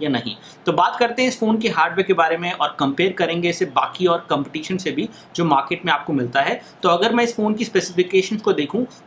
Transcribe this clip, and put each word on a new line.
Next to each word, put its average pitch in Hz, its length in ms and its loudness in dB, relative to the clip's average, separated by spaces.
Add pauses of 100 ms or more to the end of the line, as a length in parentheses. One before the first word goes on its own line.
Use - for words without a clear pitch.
या 151 80 -2
नहीं। 117 260 -4 (300)
तो 156 60 2
बात 175 260 2
करते 240 240 2
हैं 254 60 4
इस 247 120 -4
फ़ोन 220 180 2
के 220 120 0
हार्डवेयर 170 360 0
के 190 80 2
बारे 165 220 2
में 175 160 -4
और 151 280 -2
कंपेयर 147 340 0
करेंगे 170 340 0
इसे 170 180 -2
बाकी 143 400 0
और 170 240 0
कॉम्पिटिशन 151 460 -4
से 175 140 -4
भी 151 180 -4 (280)
जो 175 100 0
मार्केट 156 400 0
में 160 60 2
आपको 151 200 -2
मिलता 127 300 0
है। 208 180 -2 (220)
तो 190 60 4
अगर 185 260 4
मैं 240 100 4
इस 233 120 -4
फ़ोन 214 180 0
की 226 100 -4
स्पेसिफिकेशंस 185 800 0
को 202 120 2
देखूँ 170 320 -2 (200)